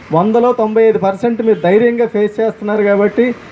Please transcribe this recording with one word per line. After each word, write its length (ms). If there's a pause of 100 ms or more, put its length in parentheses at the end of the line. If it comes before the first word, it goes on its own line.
(140)
వందలో 380
తొంభై 320
ఐదు 140
పర్సెంట్ 440
మీరు 180
ధైర్యంగా 460
ఫేస్ 340
చేస్తున్నారు 440
కాబట్టి 520 (160)